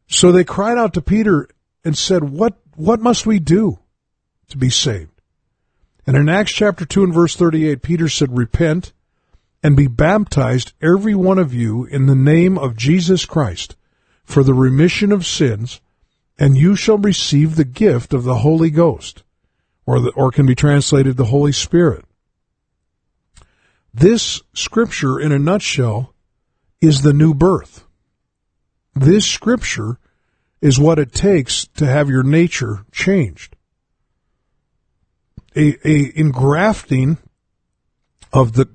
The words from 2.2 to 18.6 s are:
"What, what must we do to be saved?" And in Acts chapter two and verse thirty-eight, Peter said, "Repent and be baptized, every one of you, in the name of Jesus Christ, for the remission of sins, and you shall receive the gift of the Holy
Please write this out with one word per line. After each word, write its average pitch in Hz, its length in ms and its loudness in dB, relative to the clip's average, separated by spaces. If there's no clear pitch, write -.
"What, 170 340 -4
what 214 260 -2
must 233 240 -2
we 214 140 0
do 165 400 0
to 139 100 -16
be 127 100 0
saved?" 101 540 -4
And 131 80 2
in 147 120 2
Acts 202 220 0
chapter 202 340 -2
two 196 200 0
and 175 100 -2
verse 170 220 2
thirty-eight, 156 460 0
Peter 165 260 -2
said, 131 280 -2
"Repent 156 560 -2
and 147 140 4
be 143 100 4
baptized, 131 840 -2
every 196 320 0
one 190 240 0
of 143 160 -2
you, 117 300 -4
in 135 220 -2
the 135 100 4
name 165 420 2
of 127 180 -6
Jesus 165 500 0
Christ, 117 500 -6
for - 180 0
the 135 120 4
remission 139 580 2
of 190 120 -2
sins, 117 560 -4
and 139 200 2
you 170 180 4
shall 214 240 0
receive 160 560 0
the 156 100 0
gift 127 480 -2
of 123 120 -4
the 127 140 -2
Holy 160 320 0